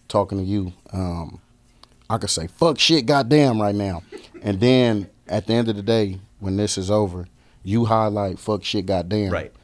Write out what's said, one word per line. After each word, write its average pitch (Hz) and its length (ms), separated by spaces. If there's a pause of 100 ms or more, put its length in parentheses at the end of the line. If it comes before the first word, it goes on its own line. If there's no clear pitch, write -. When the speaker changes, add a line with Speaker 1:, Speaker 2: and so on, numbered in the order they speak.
Speaker 1:
talking 98 300
to 95 60
you, 95 300 (200)
um, 87 480 (680)
I 113 80
could 104 120
say, 82 180
"Fuck, 160 320
shit, 160 260
goddamn," 135 560
right 101 140
now. 98 280 (380)
And 101 180
then 120 500 (180)
at 104 200
the 110 60
end 117 140
of 110 80
the 101 80
day, 104 360 (200)
when 95 180
this 104 200
is 92 120
over, 92 380 (360)
you 110 220
highlight, 107 540
"Fuck, 104 240
shit, 101 220
goddamn." 95 460
Speaker 2:
Right. 78 200 (120)